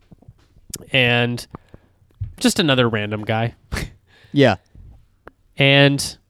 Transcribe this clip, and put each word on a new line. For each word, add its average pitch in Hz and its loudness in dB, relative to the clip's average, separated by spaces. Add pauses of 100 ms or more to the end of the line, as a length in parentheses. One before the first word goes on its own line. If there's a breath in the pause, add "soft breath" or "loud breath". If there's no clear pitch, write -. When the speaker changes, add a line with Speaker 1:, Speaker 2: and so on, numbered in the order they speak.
(920)
Speaker 1:
and 120 0 (960 loud breath)
just - 0
another 131 2
random 104 -6
guy. 113 -4 (180)
<laughs> - -8 (460 soft breath)
Speaker 2:
Yeah. 127 4 (1000)
Speaker 1:
And 139 2 (120)